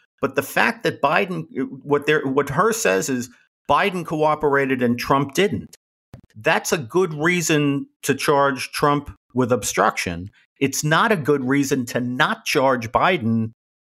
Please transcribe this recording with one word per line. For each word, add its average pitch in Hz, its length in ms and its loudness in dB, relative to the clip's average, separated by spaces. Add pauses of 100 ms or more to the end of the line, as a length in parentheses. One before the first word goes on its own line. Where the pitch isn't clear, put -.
(200)
But 135 140 -2
the 139 80 0
fact 226 400 -2
that - 180 -4
Biden, 170 440 -2 (380)
what 143 240 -2
they're, 151 200 2
what 139 240 0
Hur 208 240 2
says 190 340 0
is 123 220 -4 (400)
Biden 180 340 0
cooperated 147 800 0
and 120 160 2
Trump 139 340 0
didn't. 147 420 -2 (600)
That's 160 380 0
a 175 40 -2
good 160 360 -2
reason 147 720 0 (160)
to 135 120 0
charge 139 580 0
Trump 147 380 0 (220)
with 123 180 0
obstruction. 98 800 0 (320)
It's 135 240 -2
not 175 260 2
a 214 60 4
good 143 260 0
reason 135 440 0
to 120 160 -2
not 135 420 -2
charge 131 480 0
Biden 113 600 0 (280)